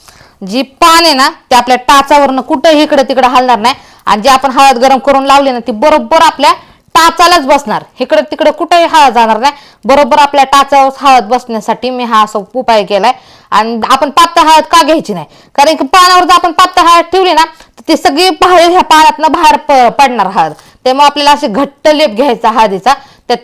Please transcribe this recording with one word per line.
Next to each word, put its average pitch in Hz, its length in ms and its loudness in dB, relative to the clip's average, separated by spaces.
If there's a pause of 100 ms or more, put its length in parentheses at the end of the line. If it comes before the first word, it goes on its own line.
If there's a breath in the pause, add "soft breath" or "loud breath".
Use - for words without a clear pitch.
(480 soft breath)
जी 220 140 -6
पान 330 440 0
आहे 320 80 0
ना, 269 160 0
ते - 260 -6
आपल्या 247 220 0
टाचावरनं 277 640 0
कुठंही 302 420 0
इकडं 285 200 0
तिकडं 247 240 -2
हलणार 254 320 0
नाही 240 160 -2 (300 loud breath)
आणि 208 160 -2
जी 240 80 0
आपण 269 220 0
हळद 269 260 2
गरम 269 200 2
करून 269 280 -2
लावली 277 260 2
ना, 240 80 -4
ती 240 120 -8
बरोबर 302 500 0
आपल्या 311 320 0 (400 soft breath)
टाचालाच 339 520 0
बसणार, 220 380 -2 (160)
इकडं 302 220 -2 (100)
तिकडं 311 200 -2
कुठंही 339 340 -2
हळद 302 280 2
जाणार 220 260 0
नाही. 277 140 -2 (320 loud breath)
बरोबर 285 340 0
आपल्या 285 240 2
टाचावर 269 540 0
हळद 262 260 2
बसण्यासाठी 233 680 -6
मी 247 140 -8
हा 226 200 0
असा 214 160 -6 (140)
उपाय 226 300 -2
केलाय. 202 300 -2 (380 loud breath)
आणि 220 280 -2 (100)
आपण 269 200 0
पातळ 339 320 0
हळद 311 220 2
का 311 200 0
घ्यायची 285 300 -2
नाही, 165 120 -10 (300 soft breath)
कारण 302 200 2
की 320 80 -4
पानावर 370 400 2
जर 359 100 2
आपण 349 180 0
पातळ 359 300 0
हळद 339 240 2
ठेवली 370 280 0
ना, 311 120 2
तर - 420 -20
ती 311 100 0
सगळी 339 320 0
बाहेर, 359 400 2
ह्या 349 120 2
पानातनं 311 500 2
बाहेर 302 260 2
प-, 254 440 0
पडणार 247 260 0
हळद. 180 240 -4 (320 soft breath)
त्यामुळे 269 220 0
आपल्याला 285 260 0
अशी 294 160 -2
घट्ट 277 400 -4
लेप 302 220 2
घ्यायचा 226 420 -2
हळदीचा, 220 420 0 (340 loud breath)
त्यात 240 160 -2